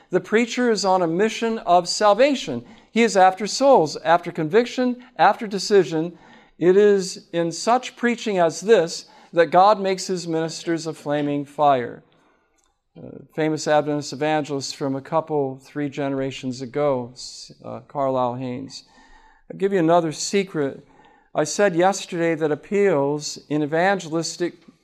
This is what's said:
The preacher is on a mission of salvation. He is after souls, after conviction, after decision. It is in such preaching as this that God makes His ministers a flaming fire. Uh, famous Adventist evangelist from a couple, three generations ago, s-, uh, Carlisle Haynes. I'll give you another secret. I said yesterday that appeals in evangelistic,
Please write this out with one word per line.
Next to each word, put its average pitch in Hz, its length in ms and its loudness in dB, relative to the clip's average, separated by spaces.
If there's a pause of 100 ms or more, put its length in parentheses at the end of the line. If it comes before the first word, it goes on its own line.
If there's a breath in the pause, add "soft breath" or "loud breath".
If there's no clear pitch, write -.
(120)
The 175 80 0
preacher 233 500 0
is 202 160 0
on 185 160 2
a 175 60 2
mission 220 520 -2
of 180 300 2
salvation. 214 720 2 (280 loud breath)
He 220 100 2
is 202 160 2
after 190 300 4
souls, 233 500 2
after 170 340 0
conviction, 240 720 -2 (140)
after 208 300 2
decision. 175 720 0 (420 soft breath)
It 185 180 4
is 202 560 2
in 170 180 -2
such 233 440 -2
preaching 233 420 -2
as 165 240 0
this 180 440 2 (280 soft breath)
that 165 140 4
God 190 340 6
makes 190 260 -4
His 175 200 -6
ministers 160 600 -4
a 156 60 -6
flaming 147 500 -4
fire. 135 600 0 (920)
Uh, - 220 -18 (180)
famous 156 320 -4
Adventist 147 460 0
evangelist 147 640 -4
from 135 200 -4
a 135 60 -8
couple, 147 560 -4
three 147 320 -8
generations 135 720 -6
ago, 131 520 -2
s-, - 380 -18 (140)
uh, 117 220 -12
Carlisle 131 480 -2
Haynes. 123 480 -12 (680 soft breath)
I'll 170 60 -14
give 196 160 -2
you 190 60 2
another 165 320 4
secret. 156 760 -4 (480 soft breath)
I 147 80 0
said 196 320 0
yesterday 175 580 0
that 156 180 -2
appeals 151 840 0 (120)
in 151 120 0
evangelistic, 165 920 -2 (280)